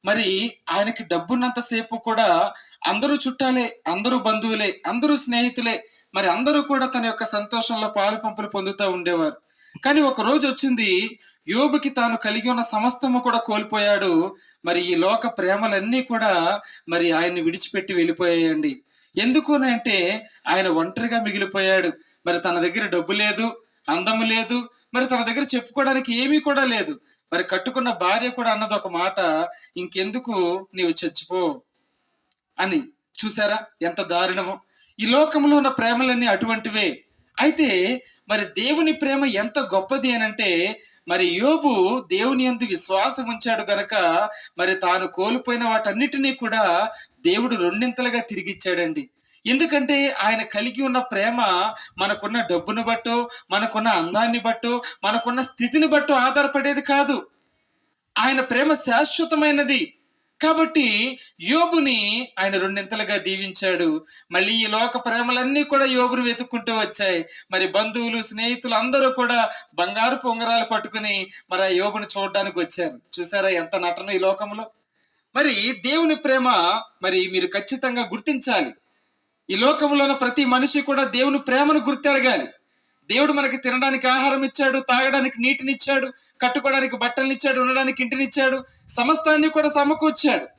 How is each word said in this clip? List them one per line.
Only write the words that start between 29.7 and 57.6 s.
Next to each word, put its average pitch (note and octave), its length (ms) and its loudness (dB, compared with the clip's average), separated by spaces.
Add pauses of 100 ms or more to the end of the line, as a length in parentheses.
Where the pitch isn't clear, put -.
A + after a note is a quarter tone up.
"ఇంకెందుకు F#3+ 1000 -4
నీవు F3+ 160 0
చచ్చిపో" E3 720 -2 (960)
అని. E3+ 240 0 (420)
చూసారా G#3 340 0 (240)
ఎంత E3+ 180 -2
దారుణమో? F#3 580 -2 (420)
ఈ G#3+ 60 0
లోకంలో D4 500 4
ఉన్న C4+ 120 4
ప్రేమలన్నీ B3 580 0
అటువంటివే. G#3+ 800 -2 (360)
అయితే B3+ 600 2 (260)
మరి G#3 160 0
దేవుని D4+ 480 2
ప్రేమ C#4 320 0
ఎంత A#3 340 0
గొప్పది B3+ 540 0
అనంటే G#3 680 -2 (280)
మరి F3+ 180 2
యోబు A#3+ 760 2 (100)
దేవుని B3 340 2
యందు B3 200 0
విశ్వాసం G#3 640 0
ఉంచాడు A3+ 340 -2
గనక G3+ 320 -2 (640)
మరి F#3 160 2
తాను F3+ 320 0
కోల్పోయిన A#3+ 580 -2
వాటన్నిటినీ A3+ 680 0
కూడా G#3+ 580 0 (300)
దేవుడు A3 340 2
రెండింతలుగా A#3 640 -2
తిరిగిచ్చాడండి. F3 880 -4 (380)
ఎందుకంటే C#4 640 2 (140)
ఆయన A3 180 2
కలిగి A#3 400 -4
ఉన్న B3+ 160 0
ప్రేమ A3 380 -2 (600)
మనకున్న G#3 420 -2
డబ్బును G#3 420 -2
బట్టో, A#3 460 -2 (220)
మనకున్న A3 380 0
అందాన్ని G#3 500 0
బట్టో, A#3 440 -2 (220)
మనకున్న A#3 360 0
స్థితిని B3+ 460 0
బట్టో D4 280 2
ఆధారపడేది C#4 680 2
కాదు. C#4 440 0 (920)